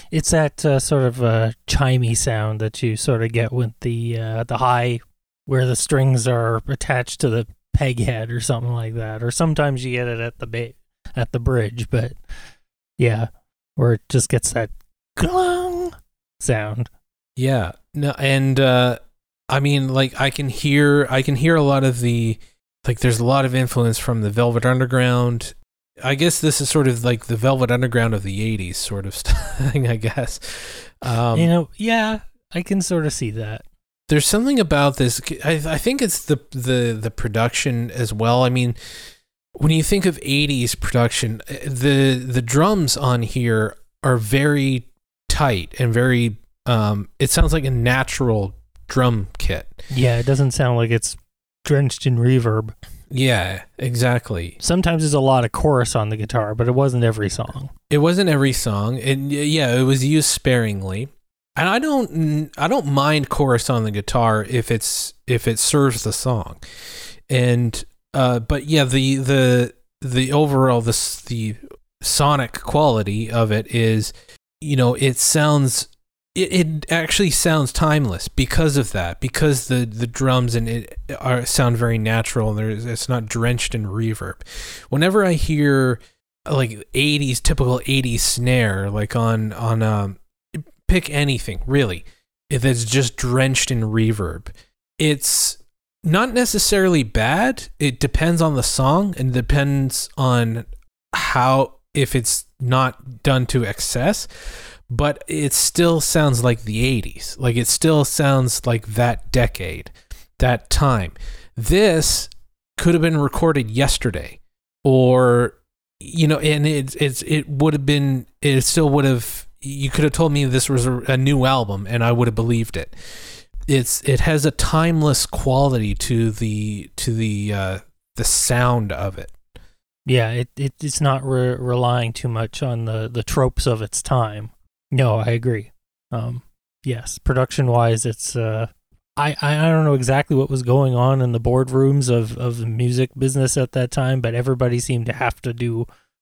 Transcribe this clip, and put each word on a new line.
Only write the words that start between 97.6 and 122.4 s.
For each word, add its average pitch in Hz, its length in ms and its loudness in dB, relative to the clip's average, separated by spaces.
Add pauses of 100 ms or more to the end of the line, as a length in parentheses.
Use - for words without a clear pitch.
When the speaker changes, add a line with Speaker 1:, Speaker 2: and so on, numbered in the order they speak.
Speaker 2:
It 139 200 -2
depends 160 420 2
on 156 140 2
the 127 80 0
song 170 540 2
and 127 160 0
depends 139 840 0
on 120 480 0 (480)
how, 131 640 0 (180)
if 135 220 0
it's - 300 -2 (140)
not 127 640 -2
done 131 240 2
to 123 180 0
excess, 131 640 -2 (640)
but 143 400 -2
it 151 240 -2
still 170 480 2
sounds 139 420 2
like 117 200 2
the 110 220 -2
eighties. - 540 -4
Like, 123 160 0
it 120 120 0
still 156 360 4
sounds 135 640 0
like 117 200 -2
that 117 440 0
decade, - 600 -2 (480)
that 123 300 0
time. 120 440 2 (420)
This 165 720 2 (500)
could 170 160 4
have 160 80 4
been 160 160 2
recorded 143 540 0
yesterday, 113 680 -2 (420)
or, 127 680 4 (480)
you 165 260 0
know, 151 120 2
and 151 280 2
it, 143 340 -2
it's, 139 200 -2
it 151 260 -2
would 147 260 2
have 143 120 -4
been, 139 420 0 (140)
it 135 240 2
still 160 240 2
would 139 160 4
have, 127 420 -2 (140)
you 139 280 -6
could 151 140 0
have 147 100 2
told 160 200 2
me 143 100 2
this 127 260 0
was 127 180 2
a, 123 100 0 (100)
a 131 100 2
new 131 280 2
album 104 420 0
and 117 160 0
I 117 80 4
would 120 160 2
have 110 80 0
believed 117 400 0